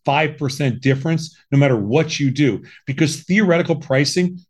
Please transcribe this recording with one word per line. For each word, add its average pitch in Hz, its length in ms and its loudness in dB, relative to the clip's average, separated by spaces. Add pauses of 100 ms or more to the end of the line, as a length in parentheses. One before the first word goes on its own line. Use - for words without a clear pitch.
five 156 340 0
percent 135 420 -4
difference, 156 560 -2 (160)
no 139 60 4
matter 139 180 4
what 135 420 0
you 143 140 0
do, 120 320 0 (220)
because 151 360 -2
theoretical 175 540 2
pricing 180 720 -2